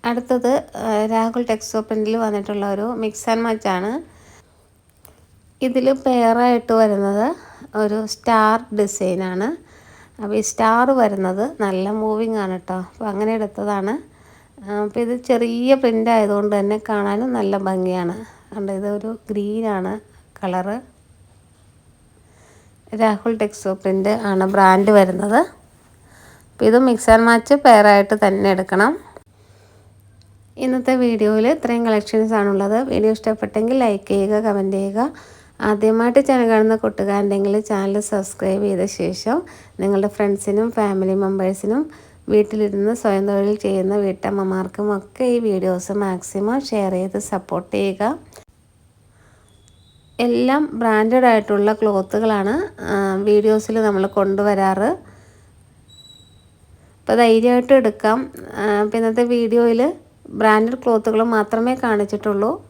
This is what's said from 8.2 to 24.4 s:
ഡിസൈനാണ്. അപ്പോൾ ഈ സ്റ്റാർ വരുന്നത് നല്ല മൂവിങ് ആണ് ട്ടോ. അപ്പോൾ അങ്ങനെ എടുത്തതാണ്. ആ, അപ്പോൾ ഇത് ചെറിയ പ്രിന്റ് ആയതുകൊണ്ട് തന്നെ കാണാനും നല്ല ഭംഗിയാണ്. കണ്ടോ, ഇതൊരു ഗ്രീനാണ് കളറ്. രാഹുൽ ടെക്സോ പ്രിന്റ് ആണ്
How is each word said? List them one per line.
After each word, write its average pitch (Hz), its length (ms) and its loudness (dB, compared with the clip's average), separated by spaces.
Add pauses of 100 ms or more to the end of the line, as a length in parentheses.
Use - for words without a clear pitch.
ഡിസൈനാണ്. 190 720 -2 (760)
അപ്പോൾ 208 140 -6
ഈ 220 60 0
സ്റ്റാർ 233 500 0
വരുന്നത് 202 600 0 (100)
നല്ല 196 280 -2
മൂവിങ് 214 460 -4
ആണ് 190 240 -4
ട്ടോ. 185 140 -10
അപ്പോൾ 185 320 -10
അങ്ങനെ 214 280 -2
എടുത്തതാണ്. 208 600 -4 (680)
ആ, 208 200 -6
അപ്പോൾ 208 180 -4
ഇത് 240 240 -4
ചെറിയ 240 500 0
പ്രിന്റ് 233 360 2
ആയതുകൊണ്ട് 208 500 2
തന്നെ 208 300 -2
കാണാനും 208 440 -2
നല്ല 196 240 -2
ഭംഗിയാണ്. 185 680 -4 (300)
കണ്ടോ, 196 180 -6
ഇതൊരു 208 460 -6 (100)
ഗ്രീനാണ് 208 680 -4 (440)
കളറ്. 190 380 -4 (2250)
രാഹുൽ 220 360 0
ടെക്സോ 208 360 -4
പ്രിന്റ് 190 360 -2
ആണ് 202 360 0